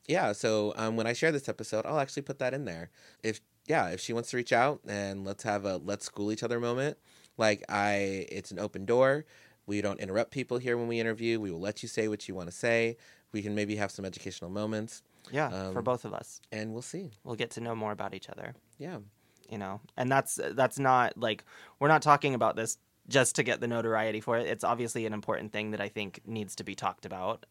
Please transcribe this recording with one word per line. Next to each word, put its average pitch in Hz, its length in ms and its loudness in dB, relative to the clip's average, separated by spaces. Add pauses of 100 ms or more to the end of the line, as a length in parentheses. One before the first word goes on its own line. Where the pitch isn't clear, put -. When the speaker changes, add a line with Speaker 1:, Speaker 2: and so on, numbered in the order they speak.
Speaker 1:
yeah, 147 240 4
so, 107 460 2
um, 110 180 0
when 113 120 2
I 120 60 2
share 160 200 2
this 139 160 -2
episode, 110 360 -2
I'll 151 140 0
actually 139 240 -2
put 139 160 -8
that 127 140 0
in 143 120 -4
there. 85 240 -8 (320)
If, 110 200 -2 (260)
yeah, 135 220 4
if 92 100 -6
she - 140 -6
wants 117 160 -2
to 123 80 -2
reach 123 160 0
out 131 340 6
and 98 380 -4
let's 98 180 -6
have 104 220 0
a 95 120 0
let's 95 280 -6
school 104 260 -2
each 110 120 -4
other 117 160 0
moment, 123 380 0 (400)
like, 107 300 4
I, 101 640 0
it's 98 200 -8
an 90 80 -8
open 98 260 -6
door. 131 400 4 (400)
We 104 160 0
don't 98 180 0
interrupt 101 320 0
people 123 260 -2
here 123 200 0
when 117 100 -2
we 117 140 0
interview. 113 400 0
We 98 100 -2
will 82 80 -4
let 101 240 -4
you 117 60 -8
say 110 180 0
what 107 220 -4
you 92 60 -6
wanna 87 180 -6
say. 117 420 2 (380)
We 110 80 -2
can 104 140 -2
maybe 104 200 0
have 101 160 0
some 98 140 -10
educational 90 440 -10
moments. 107 520 -6 (300)
Speaker 2:
Yeah, 139 180 0
for 95 300 -4
Speaker 1:
Um, 113 40 -4
Speaker 2:
both 123 220 0
of 101 80 -8
us. - 260 -12 (140)
Speaker 1:
and 110 180 -6
we'll 117 100 -8
see. 165 300 -10 (140)
Speaker 2:
We'll 120 100 -6
get 117 160 -4
to - 80 -10
know 117 160 -4
more 107 160 -2
about 101 220 -6
each 95 160 -12
other. - 240 -12 (240)
Speaker 1:
Yeah. 156 220 -10 (500)
Speaker 2:
You 113 80 -10
know, 98 240 -8 (160)
and 123 120 0
that's, 135 300 2 (140)
that's 131 260 2
not, 131 380 6
like, 110 260 -2 (360)
we're 143 100 4
not 156 140 8
talking 143 320 6
about 113 200 4
this 110 220 -2 (320)
just 127 260 6
to - 80 4
get 113 160 0
the 120 80 -2
notoriety 110 540 0
for 117 160 2
it. 117 100 2
It's 113 160 -2
obviously 117 420 0
an 107 80 -2
important 104 380 -4
thing 107 200 -4
that 104 100 -4
I 101 80 -4
think 101 360 -6
needs 107 300 -6
to 104 80 -8
be 98 120 -8
talked - 300 -4
about. 95 460 -6